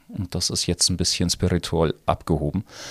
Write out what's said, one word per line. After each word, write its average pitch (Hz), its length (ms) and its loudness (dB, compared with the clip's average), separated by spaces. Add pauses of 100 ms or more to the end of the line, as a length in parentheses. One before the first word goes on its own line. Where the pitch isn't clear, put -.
Und 101 260 -6
das - 160 -2
ist - 160 -2
jetzt - 220 2
ein 90 80 0
bisschen 87 340 0
spirituell 85 640 2 (100)
abgehoben. 78 580 0 (280)